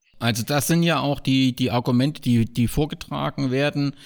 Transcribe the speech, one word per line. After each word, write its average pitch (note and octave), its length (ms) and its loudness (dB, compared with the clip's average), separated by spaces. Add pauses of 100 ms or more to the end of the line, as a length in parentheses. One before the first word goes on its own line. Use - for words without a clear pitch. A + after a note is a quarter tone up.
(200)
Also A#2 220 0
das C#3+ 240 0
sind E3+ 160 2
ja E3 160 2
auch C#3 220 -2
die, C3 340 2
die B2 160 -2
Argumente, B2 500 0
die, A#2+ 240 2
die A#2 220 0
vorgetragen C#3+ 840 -4
werden. C#3+ 420 -2 (120)